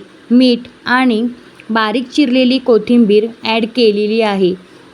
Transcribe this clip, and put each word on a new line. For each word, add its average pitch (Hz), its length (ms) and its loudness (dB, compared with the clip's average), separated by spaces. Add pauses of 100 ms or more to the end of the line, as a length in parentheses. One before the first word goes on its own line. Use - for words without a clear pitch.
(300)
मीठ 240 380 2 (180)
आणि 240 400 0 (440)
बारीक 220 380 -2
चिरलेली 254 500 0
कोथिंबीर 226 680 2 (160)
ॲड 226 220 -2 (120)
केलेली 214 440 0
आहे. 196 320 0 (420)